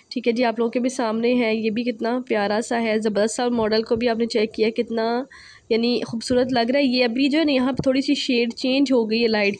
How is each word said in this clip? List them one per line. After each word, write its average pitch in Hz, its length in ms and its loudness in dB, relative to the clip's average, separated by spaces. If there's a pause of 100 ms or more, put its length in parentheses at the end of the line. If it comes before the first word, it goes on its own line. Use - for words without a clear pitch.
(120)
ठीक 233 140 -4
है 240 60 2
जी, 233 100 0
आप 233 160 0
लोगों 233 120 0
के 247 100 -2
भी 247 80 0
सामने 233 460 0
है, 226 220 0
ये 220 140 -2
भी 226 140 -4
कितना 233 340 -2 (100)
प्यारा 208 320 0
सा 240 160 -4
है, 226 240 0
ज़बरदस्त 214 360 0
सा। 247 120 -2
model 220 340 0
को 226 140 -2
भी 240 100 0
आपने 226 200 0
check 220 260 -2
किया, 220 180 0
कितना 233 560 -2 (460)
यानी 233 280 2
खूबसूरत 247 520 -2
लग 233 180 0
रहा 277 80 2
है। 294 80 2
ये 247 160 2
अभी 247 260 2
जो 285 100 2
है 330 60 4
ना, 294 80 2
यहाँ 262 200 2
पर - 140 -2
थोड़ी 269 160 2
सी 285 120 0
shade 240 380 0
change 262 400 0
हो 233 140 4
गई 220 140 0
है 233 80 2
light 208 320 0